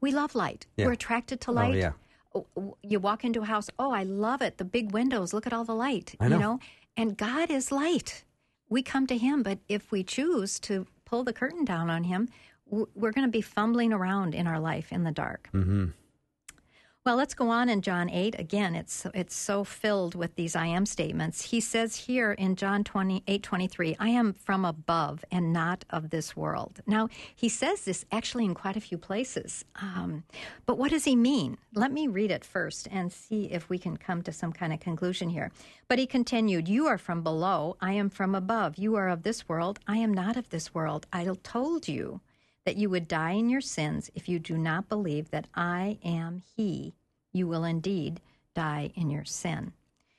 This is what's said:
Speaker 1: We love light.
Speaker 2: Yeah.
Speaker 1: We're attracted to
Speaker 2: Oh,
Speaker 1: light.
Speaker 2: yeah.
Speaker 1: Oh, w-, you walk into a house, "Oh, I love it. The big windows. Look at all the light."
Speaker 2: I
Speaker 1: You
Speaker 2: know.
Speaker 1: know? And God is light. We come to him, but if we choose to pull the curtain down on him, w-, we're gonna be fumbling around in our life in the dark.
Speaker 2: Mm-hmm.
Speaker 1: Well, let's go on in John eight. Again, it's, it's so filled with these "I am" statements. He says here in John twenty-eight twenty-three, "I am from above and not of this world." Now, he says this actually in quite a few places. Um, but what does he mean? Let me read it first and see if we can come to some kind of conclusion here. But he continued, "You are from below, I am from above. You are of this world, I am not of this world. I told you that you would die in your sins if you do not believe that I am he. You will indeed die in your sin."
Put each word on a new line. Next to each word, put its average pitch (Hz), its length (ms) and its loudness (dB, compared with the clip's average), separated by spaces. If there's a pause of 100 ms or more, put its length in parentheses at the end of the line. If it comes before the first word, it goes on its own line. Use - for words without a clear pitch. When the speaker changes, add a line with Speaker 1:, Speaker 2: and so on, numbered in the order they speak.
Speaker 1:
We 269 100 4
love 294 240 0
light. - 320 -2 (100)
Speaker 2:
Yeah. 208 80 4
Speaker 1:
We're 247 80 6
attracted 240 480 -2
to 247 100 -4
Speaker 2:
Oh, - 20 0
Speaker 1:
light. 240 220 4
Speaker 2:
yeah. 90 180 2 (400)
Speaker 1:
Oh, - 120 -4 (100)
w-, 196 280 -6
you 202 160 2
walk 202 240 2
into 233 180 0
a 214 40 -4
house, 208 240 -2 (100)
"Oh, 269 120 0
I 202 120 0
love 208 380 0
it. 220 160 -2
The 175 80 -4
big 208 280 -2
windows. 226 400 2
Look 214 140 -2
at 240 60 -2
all 233 120 -2
the 226 100 -2
light." 240 440 -2
Speaker 2:
I - 60 2
Speaker 1:
You - 60 6
Speaker 2:
know. - 80 6
Speaker 1:
know? 226 200 2 (380)
And 226 200 0
God 302 320 0
is 269 220 0
light. 285 520 0 (460)
We 247 120 2
come 269 260 2
to 254 100 0
him, 262 260 4
but 196 240 0
if 202 240 -4
we 190 120 0
choose 254 580 0
to 190 240 -2 (200)
pull 240 180 -2
the 240 100 -2
curtain 320 320 -2
down 170 240 0
on 165 160 0
him, 185 240 0 (400)
w-, 214 260 -2
we're 214 160 0
gonna 262 160 2
be 220 140 2
fumbling 226 520 2
around 185 400 0
in 170 140 0
our 160 120 0
life 160 320 -4
in 175 120 0
the 165 80 0
dark. - 420 -6
Speaker 2:
Mm-hmm. 95 340 4 (1160)
Speaker 1:
Well, 240 120 6
let's 269 180 0
go 233 160 2
on 240 180 4
in 202 140 2
John 175 260 0
eight. 196 300 0
Again, 185 340 0
it's, - 400 -6
it's 180 220 -4
so 202 280 -2
filled 196 520 0
with 165 180 -4
these 170 220 -2
"I 165 100 2
am" 180 220 2
statements. 160 560 -2
He 233 180 0
says 226 340 0
here 247 360 0
in 190 240 2
John 202 280 2
twenty-eight 190 600 0
twenty-three, 180 560 0
"I 214 100 2
am 233 240 4
from 190 320 0
above 160 680 0
and 170 220 2
not 170 380 0
of 160 180 -4
this 156 260 -4
world." - 520 -4
Now, 220 220 4 (260)
he 233 120 0
says 320 340 0
this - 300 -4
actually 226 340 -2
in 175 100 0
quite 196 200 -4
a 214 60 -2
few - 160 -6
places. - 640 -6 (160)
Um, 180 440 -4 (420)
but 247 140 2
what 277 100 4
does 302 160 2
he 269 100 6
mean? 233 440 4 (160)
Let 247 160 2
me 294 160 0
read 202 240 2
it 147 120 -2
first - 460 -4
and 180 240 -2
see - 380 -4
if 165 180 -6
we 180 80 0
can 175 200 -4
come 170 260 -4
to 165 100 -6
some 165 180 -4
kind 160 220 -4
of 156 60 -4
conclusion 180 500 -2
here. 165 220 -4 (360)
But 247 120 2
he 262 80 2
continued, 220 600 2
"You 254 200 4
are 226 100 4
from 170 240 -4
below, 160 580 0
I 185 120 0
am 202 180 2
from 196 240 0
above. 190 460 0
You 214 160 2
are 190 140 2
of 170 120 0
this - 260 -4
world, 170 380 0
I 208 120 0
am 226 140 4
not 196 260 0
of 240 120 -6
this - 240 -6
world. 151 400 -2
I 175 120 -2 (180)
told 302 440 -2
you - 340 -6 (440)
that 185 120 0
you 208 120 2
would 175 180 0
die 165 260 0
in 226 140 2
your 262 140 4
sins 151 540 -2
if - 120 -8
you 180 120 0
do 160 180 -2
not 160 320 0
believe 170 400 -2
that 156 240 -4
I 175 500 -2
am 170 380 -2 (160)
he. 180 380 -2 (360)
You 185 160 2
will 165 160 0
indeed 165 580 0 (340)
die 151 400 -2
in 160 160 0
your 147 140 -4
sin." - 480 -6 (460)